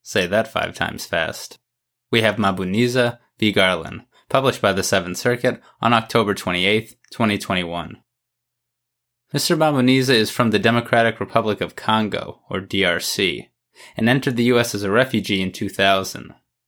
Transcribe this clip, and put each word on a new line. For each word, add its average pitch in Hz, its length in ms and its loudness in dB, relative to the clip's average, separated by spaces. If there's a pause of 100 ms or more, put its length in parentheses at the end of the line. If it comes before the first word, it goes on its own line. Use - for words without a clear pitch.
say 92 240 -2
that 104 200 0
five - 280 -6
times - 320 -6
fast, - 520 -6 (520)
we 117 100 2
have 107 160 2
Mabuniza 107 840 0 (200)
v. 107 120 2
Garland, 92 540 0 (240)
published 135 320 2
by 98 140 2
the 95 80 -2
Seventh 90 340 0
Circuit 123 460 -2 (180)
on 120 140 2
October 113 400 0
twenty-eighth, 98 600 -2 (140)
twenty 104 280 0
twenty-one. 85 640 -6 (1300)
Mister 151 240 0
Mabuniza 135 560 4
is 110 180 2
from 117 200 0
the 104 80 2
Democratic 117 600 2
Republic 107 440 -2
of - 140 -10
Congo, - 720 -4
or 95 100 -4
D 98 240 -2
R 87 160 0
C, - 480 -2 (480)
and 113 100 0
entered 131 300 0
the 120 80 2
U 120 140 4
S 117 160 0
as 101 80 -6
a 101 80 -2
refugee 107 500 0
in 92 100 -2
two 95 200 -8
thousand. 98 640 -2 (340)